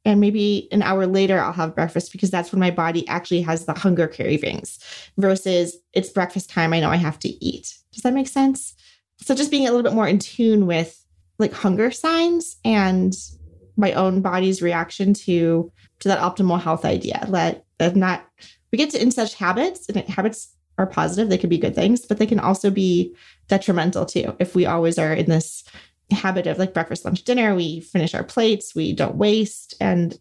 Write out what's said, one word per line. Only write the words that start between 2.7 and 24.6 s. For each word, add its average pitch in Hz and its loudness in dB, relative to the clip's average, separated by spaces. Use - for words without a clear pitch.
body 170 -2
actually 175 -2
has 165 -2
the 156 -2
hunger 170 2
cravings - -4
versus 190 2
it's 190 -2
breakfast 185 -4
time. 165 0
I 165 2
know 151 0
I 165 0
have 160 -2
to - -8
eat. - -8
Does - -18
that 254 0
make 269 0
sense? 269 0
So - -2
just 285 0
being 277 0
a 233 2
little 240 2
bit 233 0
more 214 2
in 196 2
tune 214 2
with, 165 -2
like, 220 0
hunger 208 0
signs 330 0
and 185 2
my 202 2
own 190 2
body's 185 0
reaction 175 0
to, 170 0
to - -2
that 196 2
optimal 180 0
health 165 -2
idea. - -2
Let, 170 -2
let 175 2
not, 185 2
we 226 -2
get 302 0
to, - -2
in 240 4
such 220 -2
habits, 226 -2
and 208 -4
habits 202 -4
are 190 2
positive. 180 -2
They 185 2
can 175 0
be 165 2
good - -2
things, 220 2
but 208 -2
they 214 2
can 208 2
also 196 2
be 180 2
detrimental 190 0
too - -4
if 180 -2
we 180 4